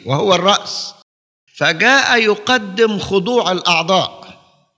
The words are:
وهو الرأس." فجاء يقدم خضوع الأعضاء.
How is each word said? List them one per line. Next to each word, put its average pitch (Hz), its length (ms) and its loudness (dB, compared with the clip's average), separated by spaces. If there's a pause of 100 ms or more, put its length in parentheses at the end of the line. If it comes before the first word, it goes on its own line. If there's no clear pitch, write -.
وهو 175 300 2
الرأس." - 580 -2 (640)
فجاء 226 680 2
يقدم 214 760 0
خضوع 196 520 0
الأعضاء. 175 720 -2 (540)